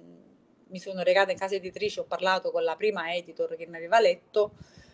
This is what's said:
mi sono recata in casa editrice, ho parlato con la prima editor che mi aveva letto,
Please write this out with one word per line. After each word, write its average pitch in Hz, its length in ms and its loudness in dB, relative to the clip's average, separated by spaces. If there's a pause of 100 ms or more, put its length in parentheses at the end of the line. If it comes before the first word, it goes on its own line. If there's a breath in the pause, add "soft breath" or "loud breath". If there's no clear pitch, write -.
(680)
mi 185 100 -12
sono 185 240 -8
recata 185 300 4
in 170 60 -4
casa 196 160 -4
editrice, 185 460 -6
ho 165 40 -4
parlato 180 460 0
con 165 140 -2
la 160 120 0
prima 175 380 -2
editor 165 420 -6
che 165 100 -12
mi 165 100 -14
aveva 170 240 2
letto, 208 520 2 (420 soft breath)